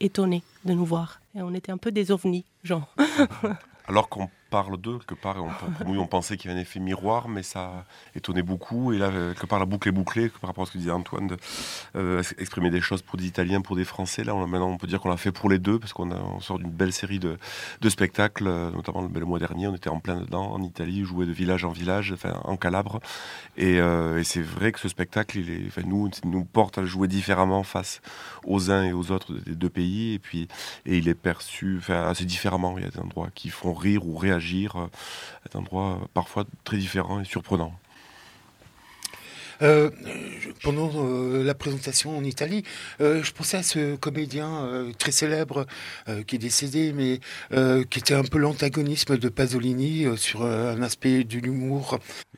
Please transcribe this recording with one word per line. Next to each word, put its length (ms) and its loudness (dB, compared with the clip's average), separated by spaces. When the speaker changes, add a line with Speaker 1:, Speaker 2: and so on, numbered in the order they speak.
Speaker 1:
étonnés 420 2
de 80 4
nous 120 4
voir. 360 -2
Et 60 -6
on 120 -4
était 180 -6
un 60 -4
peu 160 -4
des 180 4
ovnis, 320 2
genre. 320 -2
<laughs> 880 2
Speaker 2:
Alors 220 4
qu'on 200 -6
parle 280 0
d'eux, 220 -6
quelque 220 -12
part, 160 -4
et 20 -6
on, 100 -4
pour, 220 -8
pour 220 -6
nous, 60 2
on 80 0
pensait 300 0
qu'il 120 -10
y 40 -4
avait 60 -2
un 20 -2
effet 180 -8
miroir, 480 0
mais 160 -6
ça 420 -8
étonnait 280 0
beaucoup. 500 -2
Et 40 4
là, 100 4
euh, 260 0
quelque 120 -10
part, 140 2
la 60 2
boucle 240 0
est 20 4
bouclée, 380 2
par 200 -12
rapport 140 -4
à 40 -4
ce 40 -10
que 60 -10
disait 140 -2
Antoine, 360 -2
de, 100 -4
euh, 220 2
ex-, 180 -2
exprimer 320 0
des 100 4
choses 220 0
pour 160 -10
des 80 -4
Italiens, 340 2
pour 160 -4
des 80 2
Français. 400 -6
Là, 120 -2
on, 120 0
maintenant, 220 0
on 80 -2
peut 100 -8
dire 140 -2
qu'on 80 0
l'a 80 2
fait 160 0
pour 160 2
les 100 8
deux, 200 2
parce 120 -10
qu'on 200 -4
a, 40 -6
on 240 -6
sort 200 -6
d'une 120 -6
belle 220 2
série 260 -2
de, 180 -2
de 80 6
spectacles, 580 2
euh, 240 0
notamment 300 -4
le, 180 -4
le 60 -2
mois 140 0
dernier, 280 -2
on 80 -2
était 140 -6
en 100 -2
plein 220 -4
dedans, 320 -4
en 100 -4
Italie, 400 -4
jouer 220 0
de 80 0
village 320 2
en 60 -2
village, 420 -2
enfin, 320 -6
en 100 -2
Calabre. 460 0
Et, 240 6
euh, 380 4
et 40 2
c'est 180 -2
vrai 300 0
que 80 -4
ce 80 -4
spectacle, 520 -4
il 100 -4
est, 180 -4
enfin, 180 -6
nous, 240 0
nous 220 0
porte 320 4
à 80 0
jouer 240 2
différemment 540 4
face 360 -2
aux 260 2
uns 140 6
et 80 2
aux 180 0
autres 220 -2
des 220 -6
deux 140 0
pays, 440 0
et 60 -4
puis, 280 -6
et 140 4
il 100 4
est 60 4
perçu, 640 -2
enfin, 280 0
assez 160 0
différemment. 540 0
Il 80 -4
y 20 -4
a 40 -8
des 80 -10
endroits 360 -6
qui 140 -10
font 240 -2
rire 340 2
ou 80 -4
réagir, 220 2
euh, 100 -4
des 80 -8
endroits, 440 -4
euh, 120 -8
parfois 320 0
très 140 -2
différents 420 -2
et 60 -6
surprenants. 480 -2
Speaker 3:
Euh, 260 10
je, 100 -8
pendant, 360 0
euh, 460 0
la 120 2
présentation 600 -2
en 80 -2
Italie, 380 -2
euh, 220 6
je 100 -2
pensais 240 -2
à 60 -2
ce 320 0
comédien, 520 -4
euh, 340 -4
très 120 0
célèbre, 540 0
euh, 140 -2
qui 140 -4
est 40 0
décédé, 540 0
mais, 260 2
euh, 300 6
qui 140 -2
était 160 2
un 100 6
peu 140 0
l'antagonisme 800 2
de 120 2
Pasolini, 760 2
euh, 100 4
sur, 280 -2
euh, 320 2
un 80 0
aspect 400 4
de 160 -4
l'humour. 580 -2